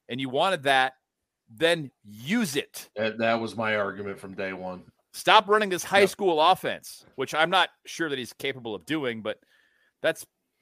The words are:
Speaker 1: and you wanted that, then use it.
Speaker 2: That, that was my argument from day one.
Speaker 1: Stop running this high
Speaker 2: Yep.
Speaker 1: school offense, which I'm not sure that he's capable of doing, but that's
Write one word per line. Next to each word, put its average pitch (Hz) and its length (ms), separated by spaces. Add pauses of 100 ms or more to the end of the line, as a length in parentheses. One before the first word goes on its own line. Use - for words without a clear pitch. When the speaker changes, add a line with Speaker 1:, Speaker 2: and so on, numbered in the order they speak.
Speaker 1:
and 123 100
you 135 80
wanted 151 360
that, 131 320 (540)
then 151 400 (140)
use 139 540
it. - 400
Speaker 2:
That, 110 220
that 117 200
was 107 160
my 107 220
argument 98 420
from 98 160
day 95 160
one. 92 320 (300)
Speaker 1:
Stop 196 340
running 208 220
this 180 140
high 196 180
Speaker 2:
Yep. 190 80
Speaker 1:
school 175 320
offense, 156 640 (100)
which 131 180
I'm 156 160
not 180 200 (160)
sure 165 240
that 135 100
he's 117 140
capable 127 420
of 92 100
doing, 131 360
but 104 180 (600)
that's 160 240 (360)